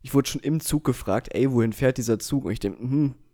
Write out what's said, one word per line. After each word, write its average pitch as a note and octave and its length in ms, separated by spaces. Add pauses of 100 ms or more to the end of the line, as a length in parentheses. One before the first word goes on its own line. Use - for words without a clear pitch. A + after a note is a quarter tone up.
ich B2+ 120
wurde C#3 160
schon C#3+ 120
im D#3 180
Zug D3+ 240
gefragt, A#2 500
„Ey, C3 180
wohin A#2 220
fährt C3 240
dieser A2+ 220
Zug?“ - 260
Und F2 60
ich A2 80
denk, G2 200
„Hm, C3+ 360 (180)